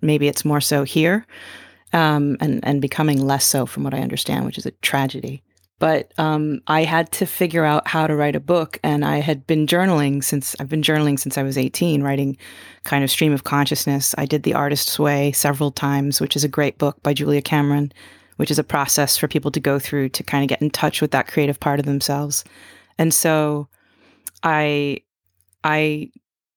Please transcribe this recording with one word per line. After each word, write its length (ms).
maybe 260
it's 160
more 160
so 240
here, 420
um, 480
and, 240
and 160
becoming 460
less 180
so 220
from 160
what 100
I 80
understand, 460
which 100
is 100
a 40
tragedy. 600
But, 380
um, 480
I 180
had 280
to 140
figure 380
out 240
how 180
to 100
write 200
a 40
book, 420
and 220
I 140
had 280
been 200
journaling 580
since, 340
I've 100
been 140
journaling 360
since 180
I 60
was 160
eighteen, 440
writing 360
kind 200
of 60
stream 220
of 120
consciousness. 720
I 80
did 200
The 100
Artist's 440
Way 340
several 400
times, 480
which 160
is 80
a 40
great 300
book 240
by 100
Julia 300
Cameron, 500
which 140
is 80
a 60
process 520
for 120
people 220
to 100
go 180
through 320
to 120
kind 220
of 40
get 140
in 80
touch 300
with 100
that 160
creative 340
part 200
of 60
themselves. 580
And 160
so 560
I, 560
I, 460